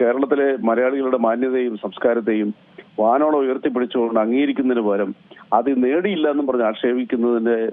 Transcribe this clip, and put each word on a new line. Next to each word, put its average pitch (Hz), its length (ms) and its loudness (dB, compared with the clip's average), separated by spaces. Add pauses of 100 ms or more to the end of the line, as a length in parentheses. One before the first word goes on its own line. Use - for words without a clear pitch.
കേരളത്തിലെ 135 560 2
മലയാളികളുടെ 127 600 0
മാന്യതയും 120 600 0
സംസ്കാരത്തെയും 107 800 -2 (440)
വാനോളം 143 380 2
ഉയർത്തിപ്പിടിച്ചുകൊണ്ട് 127 840 -2
അംഗീകരിക്കുന്നതിന് 127 640 0
പകരം 101 320 -2 (380)
അത് 123 300 2
നേടിയില്ല 156 480 0
എന്നും 143 160 -2
പറഞ്ഞ് 127 160 0
ആക്ഷേപിക്കുന്നതിന്റെ 117 1080 0